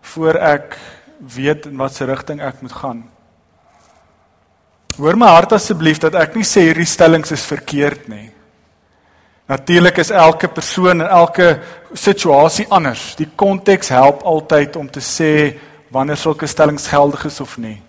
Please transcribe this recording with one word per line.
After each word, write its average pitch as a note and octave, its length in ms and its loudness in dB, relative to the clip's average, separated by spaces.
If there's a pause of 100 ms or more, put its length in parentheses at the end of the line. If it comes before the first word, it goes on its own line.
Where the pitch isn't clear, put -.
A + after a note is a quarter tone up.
voor D#3+ 340 -2
ek D#3 420 -2 (420)
weet C#3 460 -6
in C#3+ 120 -16
watter C3+ 300 -6
rigting C#3+ 340 -8
ek C3+ 200 -12
moet B2+ 100 -16
gaan"? A#2 320 -12 (1900)
Hoor D#3+ 200 0
my A#3 100 6
hart E3+ 240 6
asseblief D#3+ 480 0
dat D#3+ 160 0
ek D#3 200 0
nie A3 80 -4
sê - 180 2
hierdie E3 240 2
stellings E3 460 2
is D3+ 140 -8
verkeerd C#3+ 600 -6
nie. G#2+ 240 -18 (1160)
Natuurlik F3 500 2
is E3+ 140 -2
elke E3 360 4
persoon F3+ 540 -2
en E3 60 -4
elke E3+ 520 4 (340)
situasie E3 760 2
anders. D3+ 460 -2
Die D#3 200 -8
konteks G3 540 0
help C3+ 340 4
altyd D3+ 520 -2
om C#3+ 140 -10
te C#3 100 -14
sê D3+ 580 -2 (320)
wanneer C#3 280 -4
sulke D3+ 300 -4
stellings D3+ 400 0
geldig C#3+ 380 0
is D3 160 -10
of - 160 -14
nie. A2 320 -14